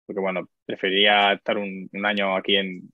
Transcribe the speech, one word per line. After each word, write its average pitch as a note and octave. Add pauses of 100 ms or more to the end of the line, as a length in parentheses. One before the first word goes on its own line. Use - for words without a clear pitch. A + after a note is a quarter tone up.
porque, G2+
bueno, F#2 (160)
prefería G2+
estar G#2
un, F#2+
un G2
año G2+
aquí G2
en F#2 (120)